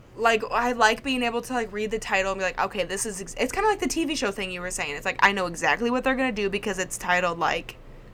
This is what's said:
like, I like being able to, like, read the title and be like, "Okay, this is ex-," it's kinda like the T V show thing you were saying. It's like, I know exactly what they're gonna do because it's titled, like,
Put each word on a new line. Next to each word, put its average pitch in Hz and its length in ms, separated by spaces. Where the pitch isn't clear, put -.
like, 226 340
I 240 220
like 226 320
being 262 180
able 233 200
to, 254 100
like, 226 200
read 208 200
the 220 80
title 196 320
and 190 80
be 185 40
like, 180 160
"Okay, 196 240
this 196 220
is 196 140
ex-," 185 180
it's 254 140
kinda 403 160
like 403 120
the 320 60
T 320 180
V 294 120
show 202 160
thing 190 180
you 180 100
were 180 120
saying. 151 240
It's 165 100
like, 185 140
I 196 100
know 196 160
exactly 165 440
what 247 120
they're 262 140
gonna 262 160
do 202 180
because 202 300
it's - 180
titled, 175 400
like, 165 380